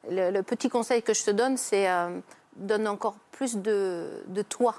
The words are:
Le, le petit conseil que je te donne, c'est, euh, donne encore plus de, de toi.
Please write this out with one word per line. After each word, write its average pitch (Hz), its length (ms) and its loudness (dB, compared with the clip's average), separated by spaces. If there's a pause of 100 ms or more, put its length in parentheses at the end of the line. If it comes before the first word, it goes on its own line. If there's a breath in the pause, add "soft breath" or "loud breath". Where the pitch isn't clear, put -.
Le, 180 220 0
le 196 140 0
petit 240 240 -2
conseil 233 340 2
que 220 100 0
je - 120 0
te 214 80 2
donne, 247 240 2
c'est, 196 340 2
euh, 175 300 0 (360 loud breath)
donne 214 300 0
encore 208 300 -2 (160)
plus 240 240 -4
de, 190 720 -2
de 196 140 -4
toi. 233 360 0